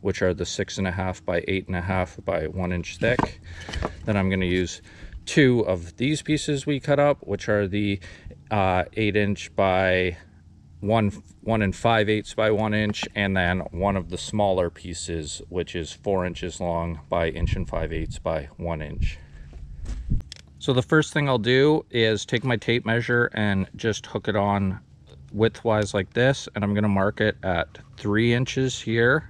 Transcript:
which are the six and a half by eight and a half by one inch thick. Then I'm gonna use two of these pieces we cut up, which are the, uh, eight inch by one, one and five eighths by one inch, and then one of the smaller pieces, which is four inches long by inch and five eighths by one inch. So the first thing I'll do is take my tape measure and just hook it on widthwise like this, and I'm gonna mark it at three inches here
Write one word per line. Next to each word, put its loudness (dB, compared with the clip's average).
which -2
are 4
the -2
six -6
and 0
a 0
half -4
by -2
eight -2
and -4
a -2
half -2
by -2
one -4
inch -6
thick. 0
Then 2
I'm 2
gonna 2
use 0
two 6
of -2
these 0
pieces -2
we -2
cut 2
up, 2
which -4
are 4
the, 0
uh, 4
eight 0
inch 0
by 2
one, 2
one 0
and 2
five 2
eighths 0
by 2
one 2
inch, 0
and 2
then 2
one 0
of -4
the -6
smaller 0
pieces, -8
which -6
is -6
four -2
inches -8
long -4
by 0
inch -2
and -4
five -4
eighths -6
by -4
one -6
inch. -4
So 0
the 4
first 2
thing 2
I'll 4
do 4
is 2
take -2
my 2
tape -2
measure 2
and 0
just -2
hook -6
it 0
on 2
widthwise 2
like -2
this, 2
and -2
I'm 0
gonna 2
mark 2
it 2
at -2
three 2
inches -2
here 2